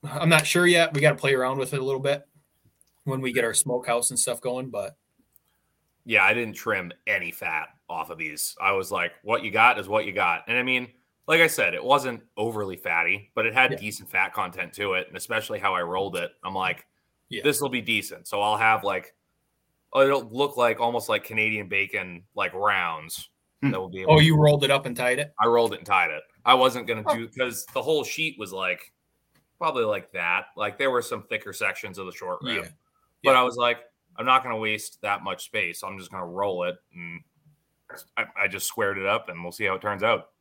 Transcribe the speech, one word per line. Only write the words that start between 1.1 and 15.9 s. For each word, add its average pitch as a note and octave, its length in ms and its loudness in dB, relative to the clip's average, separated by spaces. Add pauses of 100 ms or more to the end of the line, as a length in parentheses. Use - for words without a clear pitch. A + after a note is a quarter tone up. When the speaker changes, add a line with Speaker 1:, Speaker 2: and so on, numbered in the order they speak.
Speaker 1:
play C#3 180 2
around C3 240 2
with C3 160 -4
it C#3 60 -2
a C3 40 -4
little C3+ 180 -2
bit - 240 0 (760)
when C3 180 -4
we B2+ 120 -4
get A#2+ 100 2
our A2+ 100 0
smokehouse A#2+ 560 -2
and A#2+ 100 -4
stuff A#2+ 220 -4
going, B2+ 280 -6
but G2+ 260 -8 (1080)
Speaker 2:
Yeah, G#2+ 180 4
I G#2 100 6
didn't A2+ 220 -2
trim F#2+ 360 -4 (140)
any F#2+ 260 -4
fat D#2+ 380 -6 (180)
off E2 220 -6
of E2+ 80 -10
these. D2+ 420 -8
I G2 120 2
was F#2+ 200 -2
like, F2 200 -2 (100)
"What A2+ 220 -2
you G#2 80 -6
got A2 260 6
is F#2 100 -6
what G#2+ 180 0
you G2 80 -6
got." F2 340 0
And A#2 100 -2
I B2 60 0
mean, B2+ 280 -2 (360)
like E3 140 4
I E3 60 8
said, F#2+ 280 0
it - 80 -6
wasn't B2+ 400 2 (140)
overly G#2+ 400 -4
fatty, F2 580 -2
but A2 100 0
it A2 80 -2
had B2+ 180 4
Speaker 1:
Yeah. A#2 60 -6
Speaker 2:
decent G2+ 320 -10
fat F#2 240 -2
content F2+ 400 -6
to G2+ 200 -4
it, F#2 140 -2
and - 100 -20
especially A2 420 -6
how F#2+ 160 0
I F2+ 80 0
rolled F2+ 320 -4